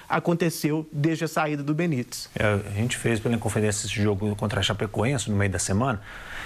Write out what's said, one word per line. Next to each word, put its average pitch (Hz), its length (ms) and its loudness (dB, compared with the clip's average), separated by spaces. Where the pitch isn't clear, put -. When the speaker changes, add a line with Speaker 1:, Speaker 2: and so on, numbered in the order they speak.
Speaker 1:
Aconteceu 160 840 0
desde 156 320 2
a 156 60 0
saída 151 340 0
do 147 100 0
Benítez. 156 640 -2
Speaker 2:
É, 104 220 4
a 101 40 -6
gente 113 240 0
fez 117 240 0
pela 117 160 2
conferência 107 500 0
esse - 80 -4
jogo 104 400 2
contra 104 240 -2
a 98 40 2
Chapecoense 107 680 0
no 104 80 2
meio 101 120 4
da 92 100 0
semana 110 420 0